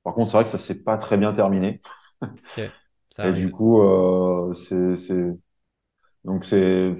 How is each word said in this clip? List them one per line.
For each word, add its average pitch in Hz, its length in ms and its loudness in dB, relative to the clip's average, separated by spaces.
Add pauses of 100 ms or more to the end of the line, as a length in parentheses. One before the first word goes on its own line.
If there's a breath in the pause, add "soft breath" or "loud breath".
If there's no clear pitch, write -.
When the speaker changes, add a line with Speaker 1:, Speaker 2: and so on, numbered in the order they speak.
Speaker 1:
Par 87 100 -6
contre, 113 160 -2
c'est 107 80 0
vrai 117 60 6
que 113 60 -6
ça 95 80 -6
s'est - 240 -12
pas 110 160 -2
très - 200 -2
bien 104 140 0
terminé. 98 480 0 (420 loud breath)
Speaker 2:
Ok, - 500 -12 (380 soft breath)
ça 101 140 -10
Speaker 1:
Et 95 40 0
Speaker 2:
arrive. 90 180 -2
Speaker 1:
du 90 60 -6
coup, 110 300 4
euh, 92 720 2
c'est, 90 420 -2
c'est... 87 400 -4 (880)
Donc 92 200 -6
c'est, 92 560 2